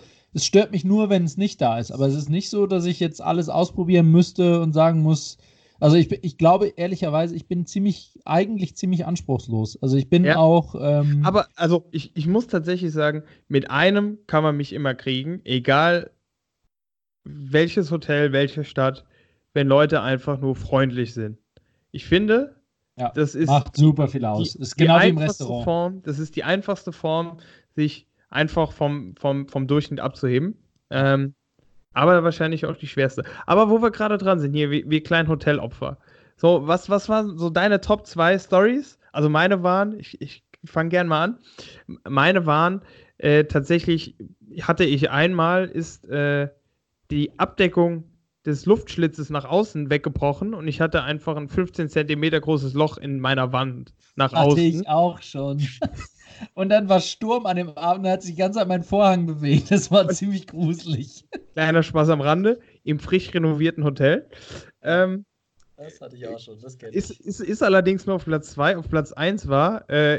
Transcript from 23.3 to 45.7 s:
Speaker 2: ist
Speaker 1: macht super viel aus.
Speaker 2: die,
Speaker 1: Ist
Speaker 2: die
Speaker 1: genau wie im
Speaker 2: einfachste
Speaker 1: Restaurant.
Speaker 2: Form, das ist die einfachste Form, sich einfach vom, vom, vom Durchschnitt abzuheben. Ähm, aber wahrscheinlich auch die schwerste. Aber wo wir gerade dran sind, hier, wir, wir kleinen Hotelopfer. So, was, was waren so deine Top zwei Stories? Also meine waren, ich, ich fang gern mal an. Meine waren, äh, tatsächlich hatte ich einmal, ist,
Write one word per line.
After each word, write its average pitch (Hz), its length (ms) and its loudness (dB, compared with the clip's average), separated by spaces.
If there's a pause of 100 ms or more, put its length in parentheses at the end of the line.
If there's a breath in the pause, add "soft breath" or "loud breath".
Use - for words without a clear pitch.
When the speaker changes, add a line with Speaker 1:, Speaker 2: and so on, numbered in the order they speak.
Speaker 2:
ist 151 120 0
Speaker 1:
macht 139 280 2
super 147 320 4
viel 123 180 -6
aus. 107 300 -4
Speaker 2:
die, - 40 -18
Speaker 1:
Ist 135 200 -10
Speaker 2:
die 160 60 4
Speaker 1:
genau 165 160 6
wie 196 80 6
im 160 80 2
Speaker 2:
einfachste 156 260 -4
Speaker 1:
Restaurant. - 220 -6
Speaker 2:
Form, 175 380 -4
das 147 160 -8
ist 156 160 -10
die 151 80 -4
einfachste 185 480 -4
Form, 165 460 -4 (380 soft breath)
sich 151 320 -4 (220)
einfach 156 420 -2
vom, 143 460 -4
vom, 139 300 -4
vom 135 200 -4
Durchschnitt 143 320 -2
abzuheben. 139 560 -2 (340)
Ähm, 139 440 0 (600)
aber 165 300 4
wahrscheinlich 160 420 -2
auch - 120 -6
die 143 100 -14
schwerste. 135 360 -2 (220 loud breath)
Aber 208 240 4
wo 220 120 4
wir 233 100 2
gerade 214 260 -2
dran 190 220 0
sind, 143 140 -2
hier, 147 180 0
wir, 147 180 -2
wir 156 140 0
kleinen 165 240 0
Hotelopfer. 139 720 -2 (400 soft breath)
So, 165 280 4
was, 175 240 -2
was 202 200 0
waren 214 280 -2
so 170 120 -2
deine 196 320 2
Top 208 260 -2
zwei 175 320 2
Stories? 220 580 0 (140)
Also 151 180 0
meine 175 340 2
waren, 196 360 0
ich, - 220 -18
ich - 220 -16 (220)
fang 165 240 -4
gern 175 180 0
mal 156 160 2
an. 226 160 -4 (680 loud breath)
Meine 165 380 2
waren, 170 360 0 (360 soft breath)
äh, 151 260 4
tatsächlich 160 720 -2 (460)
hatte 170 240 0
ich 139 260 0
einmal, 175 560 0
ist, - 420 -12